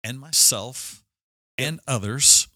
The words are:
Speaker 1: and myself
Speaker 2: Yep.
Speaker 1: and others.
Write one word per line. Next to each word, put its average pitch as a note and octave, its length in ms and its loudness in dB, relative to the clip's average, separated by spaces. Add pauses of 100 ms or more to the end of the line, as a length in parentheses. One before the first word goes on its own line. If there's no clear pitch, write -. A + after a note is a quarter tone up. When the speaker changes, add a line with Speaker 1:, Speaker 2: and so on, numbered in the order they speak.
Speaker 1:
and B2 160 -10
myself B2+ 840 -2 (540)
Speaker 2:
Yep. C3 100 -4
Speaker 1:
and D#3 200 -8
others. A#2+ 680 2